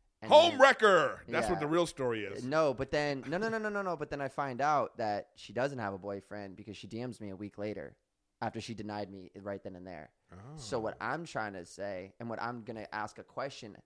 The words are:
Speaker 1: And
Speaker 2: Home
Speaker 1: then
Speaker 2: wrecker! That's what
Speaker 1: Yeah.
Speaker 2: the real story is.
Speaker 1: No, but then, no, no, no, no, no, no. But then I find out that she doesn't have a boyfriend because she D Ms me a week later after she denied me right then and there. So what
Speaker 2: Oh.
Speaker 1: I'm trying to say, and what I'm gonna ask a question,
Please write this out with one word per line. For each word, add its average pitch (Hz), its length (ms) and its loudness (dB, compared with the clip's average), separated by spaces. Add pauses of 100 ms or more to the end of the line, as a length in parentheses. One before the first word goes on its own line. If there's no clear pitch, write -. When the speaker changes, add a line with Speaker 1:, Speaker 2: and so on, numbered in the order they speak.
(220)
Speaker 1:
And 110 120 -2
Speaker 2:
Home 330 200 12
Speaker 1:
then - 80 4
Speaker 2:
wrecker! 185 680 8
That's 170 200 0
what 180 60 4
Speaker 1:
Yeah. 151 60 -2
Speaker 2:
the 147 80 -2
real 170 180 4
story 120 380 -2
is. 101 200 -6
Speaker 1:
No, 143 300 4
but 131 160 -4
then, 147 380 0
no, 165 100 -2
no, 226 100 0
no, 220 100 -2
no, 214 100 -2
no, 202 140 -2
no. 180 140 -2
But 147 140 -6
then 143 100 -6
I 139 80 -4
find 135 320 -4
out 143 380 2
that 104 380 0
she - 160 -16
doesn't 131 260 0
have 101 160 -4
a 95 40 -6
boyfriend 98 580 -8
because 101 200 -14
she - 120 -14
D 110 180 -6
Ms 110 140 -10
me 104 100 -10
a 95 60 -10
week 101 200 -10
later 101 380 -6 (460)
after 110 200 -6
she 113 140 -8
denied 104 360 -8
me 95 200 -16 (100)
right 98 220 -8
then 95 140 -12
and 90 100 -14
there. 78 240 -14 (460)
So 127 240 -6
what 107 200 -4
Speaker 2:
Oh. 101 60 -8
Speaker 1:
I'm 156 180 -4
trying 110 300 -6
to 90 100 -10
say, 95 560 -10
and 117 80 -8
what - 140 -6
I'm 120 220 -6
gonna 110 280 -10
ask 107 260 -8
a 98 60 -14
question, 123 600 -10